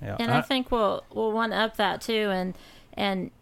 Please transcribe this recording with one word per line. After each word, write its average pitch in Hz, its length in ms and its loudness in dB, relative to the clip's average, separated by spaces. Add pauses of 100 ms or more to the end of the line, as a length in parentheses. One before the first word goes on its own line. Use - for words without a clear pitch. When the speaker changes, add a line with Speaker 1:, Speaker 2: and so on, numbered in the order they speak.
Speaker 1:
Yeah, 101 180 -6
Speaker 2:
And 233 120 0
I 135 80 6
Speaker 1:
I - 20 4
Speaker 2:
think 254 300 -2
we'll, 220 320 2 (100)
we'll 220 180 0
one-up 214 460 0
that, 185 240 0
too, 214 300 0
and, 185 240 -2 (380)
and 190 380 -2 (100)